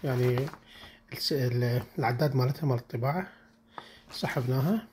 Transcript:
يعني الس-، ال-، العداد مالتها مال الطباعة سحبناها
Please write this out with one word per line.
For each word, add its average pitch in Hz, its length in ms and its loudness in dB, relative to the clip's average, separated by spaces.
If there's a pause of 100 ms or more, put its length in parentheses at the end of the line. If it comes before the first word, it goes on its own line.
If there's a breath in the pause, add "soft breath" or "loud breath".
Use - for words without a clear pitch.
يعني 123 420 2 (640 loud breath)
الس-، - 200 -4
ال-، 123 500 2 (160)
العداد 131 380 2
مالتها 131 300 2
مال 127 120 2
الطباعة 143 480 -2 (840 loud breath)
سحبناها 135 800 0